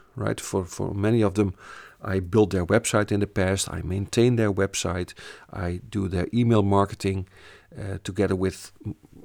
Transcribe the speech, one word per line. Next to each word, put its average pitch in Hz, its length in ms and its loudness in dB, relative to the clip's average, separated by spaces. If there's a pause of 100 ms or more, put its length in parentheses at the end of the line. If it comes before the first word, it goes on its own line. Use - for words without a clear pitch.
(180)
right? 110 240 -2
For, 98 240 -4
for 98 280 -6
many 107 280 2
of 98 140 2
them, 101 180 2 (480)
I 95 180 -2
built 92 300 4
their 92 160 0
website 107 440 2
in 101 120 2
the 101 60 0
past. 95 440 0
I 82 100 -6
maintain 101 540 2
their 110 160 2
website. 92 600 -2 (400)
I 90 260 -4 (100)
do 98 200 -2
their 87 240 0
email 117 280 4
marketing, 98 680 2 (500)
uh, 98 260 -8
together 95 320 0
with 92 380 -2 (120)
m-, - 100 -8 (300)